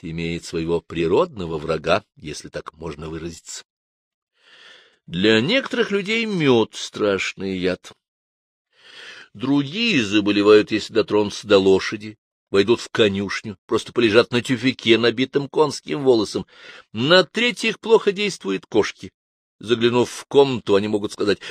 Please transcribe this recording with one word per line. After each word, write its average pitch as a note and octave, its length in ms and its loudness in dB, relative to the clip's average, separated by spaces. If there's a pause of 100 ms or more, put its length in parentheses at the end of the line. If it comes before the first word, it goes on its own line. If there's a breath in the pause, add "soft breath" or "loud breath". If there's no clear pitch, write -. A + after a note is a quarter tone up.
имеет E2+ 420 -6
своего E2 360 -4
природного F2 760 -4
врага, D#2+ 460 -2 (120)
если D2 320 -14
так - 240 -14
можно D#2 360 -12
выразиться. E2 540 -14 (1400 soft breath)
Для G#2 340 4
некоторых A#3 520 -2
людей G#3+ 340 -4
мёд — C#3 480 2
страшный F#2+ 840 -4
яд. F2+ 360 -4 (1400 loud breath)
Другие C#3+ 680 -2
заболевают, G2+ 680 4
если G2+ 200 -4
дотронутся G#2 540 -2
до G2+ 120 6
лошади, G2 600 0 (320)
войдут G2+ 300 2
в - 80 -14
конюшню, G2+ 680 -2 (100)
просто - 260 -4
полежат A#2 400 2
на A#2+ 100 0
тюфяке, A#2 560 0
набитом C3 500 -2
конским D3 540 -4
волосом. A2 460 2 (440 loud breath)
На D#3 300 4
третьих A3+ 560 -2
плохо G#3+ 320 2
действуют F#3+ 560 -6
кошки. - 460 -2 (480)
Заглянув A#2 500 2
в - 140 -14
комнату, C3 500 2
они G2+ 140 2
могут G#2 240 -4
сказать: G2 260 -2 (120)